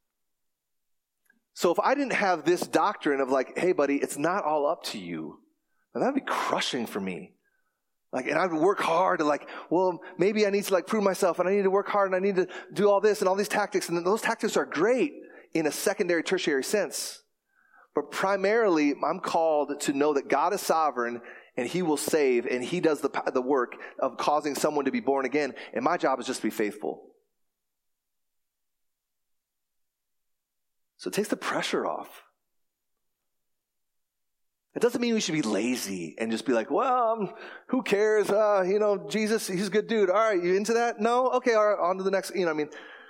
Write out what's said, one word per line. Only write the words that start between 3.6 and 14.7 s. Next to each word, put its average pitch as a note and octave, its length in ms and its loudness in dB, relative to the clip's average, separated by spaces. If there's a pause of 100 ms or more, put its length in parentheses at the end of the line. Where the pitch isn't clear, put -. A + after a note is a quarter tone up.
buddy, C#3+ 240 2
it's C#3 220 -4
not E3+ 260 -2
all D3+ 240 0
up F3 180 -4
to - 140 -8
you," D#2+ 420 -10 (520)
then A#2+ 80 -2
that'd B3 120 0
be C#4 80 0
crushing - 640 -2
for - 140 -6
me. F#2 340 -8 (800)
Like, C3 140 -4
and C#3+ 100 0
I'd F3 140 0
work E3 300 2
hard F3+ 380 2
to D#3 60 0
like, D3 220 0 (220)
"Well, F3 320 0 (160)
maybe G#3 280 2
I G3 40 2
need G3+ 160 0
to, G3 80 -2
like, F3 120 2
prove A3 160 0
myself, F#3 380 2
and F3+ 80 2
I F#3+ 60 2
need G3+ 100 2
to F#3+ 60 4
work G3 180 0
hard, G3+ 200 2
and F#3 80 -2
I F#3 40 0
need G3 160 0
to F3+ 120 0 (260)
do G3+ 160 4
all G3 100 6
this G3+ 220 2
and F#3 80 2
all F#3+ 60 2
these G3 120 0
tactics." G3 400 -2
And E3+ 180 -2
those G#3+ 160 2
tactics A3+ 360 0
are D3 80 2
great F#3+ 480 2 (400)